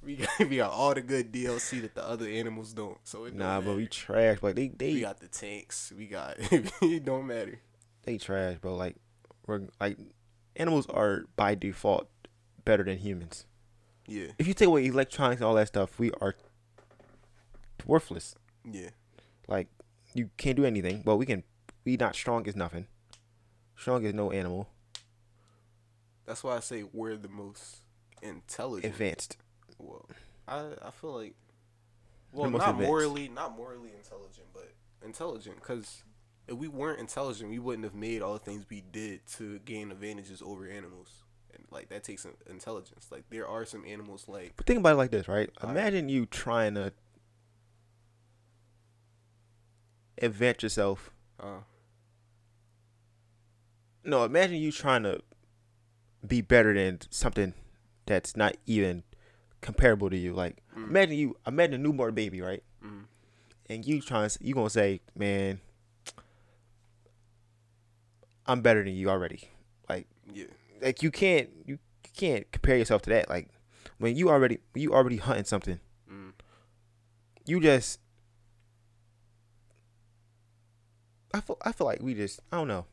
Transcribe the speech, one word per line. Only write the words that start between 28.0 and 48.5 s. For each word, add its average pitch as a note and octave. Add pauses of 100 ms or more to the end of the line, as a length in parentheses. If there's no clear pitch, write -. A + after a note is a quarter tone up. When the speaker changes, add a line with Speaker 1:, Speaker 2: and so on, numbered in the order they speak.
Speaker 1:
intelligent. G#2+
Speaker 2:
Advanced. - (400)
Speaker 1:
Well, - (380)
I, D3 (140)
I G#2+
feel D3+
like, A2 (960)
Speaker 2:
The C3+
Speaker 1:
well, C#3+
Speaker 2:
most A#2
Speaker 1:
not G3+
Speaker 2:
advanced. -
Speaker 1:
morally, D3
not B2+
morally A#2+
intelligent, G2+
but F#2 (320)
intelligent. A2
'Cause A#2+ (460)
if B2
we D3+
weren't C#3+
intelligent, A2+
we A#2
wouldn't A#2+
have G#2
made A2
all G2+
the G#2+
things G2+
we G#2
did G2 (100)
to G#2
gain G#2+
advantages G2
over F#2+
animals. F#2 (320)
And, -
like, -
that G#2
takes G2+
in-, F2 (160)
intelligence. F#2
Like, C#2
there A2
are A2+
some A2
animals, G#2
like F#2+
Speaker 2:
But -
think A#3+
about E3+
it D3
like C3
this, G2+
right? G#2+ (100)
Speaker 1:
All -
right. C3+
Speaker 2:
Imagine G3
you C3
trying A2+
to G2+ (3250)